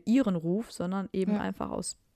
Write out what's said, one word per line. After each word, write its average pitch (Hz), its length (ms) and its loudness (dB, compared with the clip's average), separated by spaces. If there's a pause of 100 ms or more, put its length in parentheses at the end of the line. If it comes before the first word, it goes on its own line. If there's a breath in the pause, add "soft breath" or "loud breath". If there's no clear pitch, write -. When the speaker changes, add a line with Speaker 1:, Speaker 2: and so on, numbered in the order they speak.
Speaker 1:
ihren 220 300 4
Ruf, 175 360 -2
sondern 185 400 -4
eben 190 220 2
Speaker 2:
Ja. 202 80 2
Speaker 1:
einfach 196 300 -4
aus - 260 -6 (180)